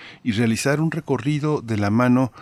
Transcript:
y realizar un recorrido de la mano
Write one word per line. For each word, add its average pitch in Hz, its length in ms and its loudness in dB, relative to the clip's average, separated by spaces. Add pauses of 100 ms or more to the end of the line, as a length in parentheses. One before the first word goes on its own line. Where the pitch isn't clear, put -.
(240)
y 123 80 -2
realizar 117 500 0
un 160 80 0
recorrido 147 720 -2
de 113 160 -4
la 101 140 0
mano 123 500 2